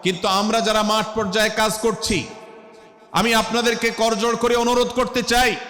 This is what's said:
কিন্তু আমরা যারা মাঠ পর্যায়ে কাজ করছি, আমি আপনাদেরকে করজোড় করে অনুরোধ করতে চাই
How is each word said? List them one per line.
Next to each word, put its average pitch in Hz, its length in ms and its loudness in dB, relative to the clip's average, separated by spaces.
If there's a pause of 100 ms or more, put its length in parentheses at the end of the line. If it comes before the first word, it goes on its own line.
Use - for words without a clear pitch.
কিন্তু 185 240 -2
আমরা 208 340 2
যারা 214 220 2
মাঠ 214 220 0 (100)
পর্যায়ে 214 340 0
কাজ 220 280 0
করছি, 202 460 -2 (880)
আমি 226 220 2
আপনাদেরকে 233 580 0
করজোড় 226 440 0
করে 240 200 2
অনুরোধ 240 320 2
করতে 240 360 -2
চাই 240 320 2 (140)